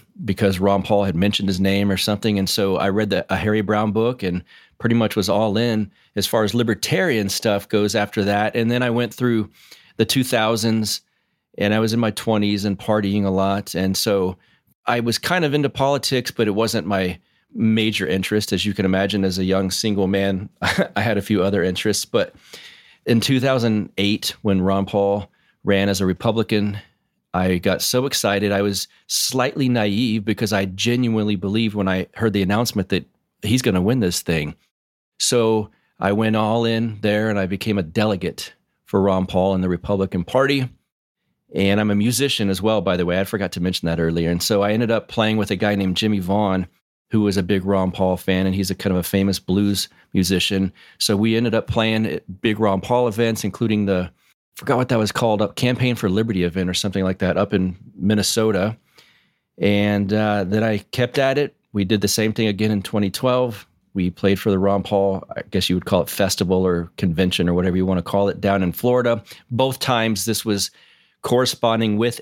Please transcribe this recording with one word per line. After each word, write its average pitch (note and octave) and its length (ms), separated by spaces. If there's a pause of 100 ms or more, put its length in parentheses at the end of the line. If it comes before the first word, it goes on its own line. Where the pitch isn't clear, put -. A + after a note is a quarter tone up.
(240)
because G2 380
Ron G2 200
Paul G2+ 220
had F#2+ 140
mentioned G2+ 320
his F#2 100
name G2 320
or F#2 60
something. G#2 420
And F#2+ 100
so G2 280
I G2 100
read G2+ 220
the, F2+ 200
a F#2+ 60
Harry G#2+ 240
Brown G#2+ 320
book A2+ 320
and F2+ 220 (320)
pretty A#2 180
much A2 220
was F#2+ 100
all G#2 300
in A2 340 (240)
as G2+ 100
far A2 200
as G2+ 80
libertarian A#2 760
stuff G2+ 400
goes G#2 280
after G#2 280
that. G2+ 320
And A#2 160
then B2 100
I B2 100
went A#2 220
through A2+ 360 (480)
the A2+ 80
two C3 180
thousands A2+ 800 (560)
and G#2 160
I A2 60
was A2 120
in A#2 80
my A2+ 120
twenties G#2 520
and G2+ 160
partying G#2 460
a G2 40
lot. G2 460
And F#2+ 220
so F#2+ 400 (480)
I A#2+ 160
was A#2 160
kind F3+ 260
of C#3+ 100
into C#3+ 160
politics, C3+ 600
but A2 160
it G#2 40
wasn't G#2+ 360
my F#2+ 320 (340)
major A2 540
interest. F#2+ 460
As F#2 120
you G2+ 80
can F#2+ 120
imagine, F#2+ 400
as F#2 120
a F#2+ 60
young F#2+ 260
single G2 380
man, G2 480
<laughs> - 60
I - 400
had G#2+ 160
a G2 40
few G2 220
other G2 180
interests. F#2 440
But - 280 (760)
in A#2 120
two C3 200
thousand A#2 580
eight, G2+ 460
when G2 180
Ron G2 240
Paul G2+ 420 (360)
ran G2 260
as F#2+ 120
a G2 40
Republican, G#2 720 (560)
I F#2 240
got F2 240
so B2+ 240
excited. G2+ 460
I G2+ 100
was G2+ 260 (200)
slightly C3 640
naive A2 540
because G#2+ 300
I G2 120
genuinely A2 720
believed G2+ 380
when G2+ 140
I F#2 260
heard A2 200
the G2+ 100
announcement G#2 460
that - 200 (320)
he's B2+ 220
gonna F#2 180
win A#2 200
this F2+ 200
thing. D2+ 320 (640)
So A2+ 520 (280)
I G2 120
went A2 240
all A2 280
in A2+ 380
there G#2+ 300
and G2+ 80
I F#2 80
became G2+ 320
a F2 40
delegate F#2 720 (320)
for G2 160
Ron F#2+ 240
Paul F#2+ 300
in F#2 60
the F#2 80
Republican F#2 540
Party. C3+ 460 (840)
And G2 240
I'm G#2+ 100
a G#2 60
musician A#2+ 540
as F2+ 120
well, A2 200
by F2+ 160
the F2 100
way. F2+ 120
I G2 40
forgot F#2+ 300
to F#2 80
mention F2+ 260
that E2 120
earlier. E2 300
And F2 140
so G#2 180
I G2+ 120
ended A2+ 180
up A2 160
playing G#2+ 300
with G2+ 120
a G#2 60
guy G#2 180
named F#2+ 240
Jimmy G#2+ 220
Vaughn, F#2 480 (420)
who A2 120
was G2+ 140
a G2 80
big F#2+ 220
Ron F#2+ 260
Paul F#2 240
fan, F#2 300
and F#2+ 100
he's F#2+ 160
a F#2 40
kind F#2+ 180
of F2+ 60
a F2 40
famous G2 340
blues G2+ 520 (240)
musician. F#2+ 580 (260)
So G#2 200
we A2 180
ended A#2 180
up A2 140
playing A2 380
at F#2 360
big G#2+ 160
Ron G2+ 220
Paul B2 300
events, A2+ 340
including G#2+ 420
the, F2+ 240 (460)
forgot C3 220
what B2 120
that A#2+ 80
was G#2+ 140
called, A2 300
up G#2 160
Campaign B2 380
for G#2+ 140
Liberty G2 340
event F2 260
or F2+ 40
something F#2+ 300
like F#2 160
that F#2 160
up G2+ 180
in F#2 220 (200)
Minnesota. G#2+ 800 (800)
And, G2+ 560
uh, G#2 320
then G#2+ 180
I A2 140
kept B2 420
at C3+ 180
it. D3 160 (200)
We G#2 100
did G#2 160
the G2 80
same G#2+ 240
thing A2 160
again G#2+ 240
in G2+ 100
twenty G#2 280
twelve. B2 580 (260)
We F2+ 160
played G2 300
for A2+ 100
the F#2+ 100
Ron G2 240
Paul, G2 420 (100)
I - 140
guess - 200
you F2+ 60
would F2+ 100
call F2+ 160
it - 80
festival F#2+ 560
or E2+ 300
convention F2+ 540
or E2+ 40
whatever F2+ 220
you F#2 100
wanna F#2 160
call G2+ 280
it, - 100
down G2 240
in F2+ 80
Florida. A#2+ 500 (280)
Both C3 300
times A2+ 440
this A2 220
was G2+ 260 (520)
corresponding A2+ 760
with A#2 240